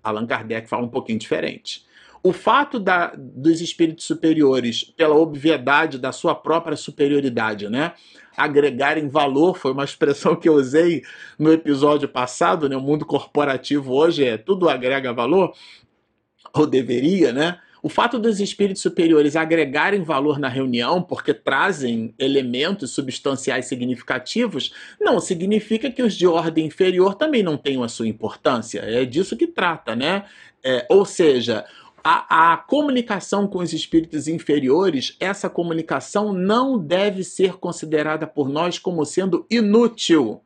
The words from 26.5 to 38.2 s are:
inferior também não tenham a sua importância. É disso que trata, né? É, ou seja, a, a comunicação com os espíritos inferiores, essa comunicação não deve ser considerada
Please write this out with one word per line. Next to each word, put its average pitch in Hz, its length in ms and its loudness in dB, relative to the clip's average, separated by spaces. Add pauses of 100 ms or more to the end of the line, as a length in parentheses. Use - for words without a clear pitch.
inferior 185 480 0
também 294 260 0
não 156 160 0
tenham 135 240 -2
a 117 80 -4
sua 117 180 -6
importância. 110 720 -4
É 117 220 0
disso 151 320 -2
que 339 120 0
trata, 165 480 -4
né? 175 300 -2 (380)
É, 131 280 0
ou 196 140 -4
seja, 120 600 0 (380)
a, 165 500 2
a 160 40 0
comunicação 233 880 -2
com 196 100 -6
os 170 160 -4
espíritos 156 540 -2
inferiores, 147 920 0
essa 190 300 -4
comunicação 170 840 -2
não 226 460 0
deve 185 460 0
ser 185 300 0
considerada 156 760 -4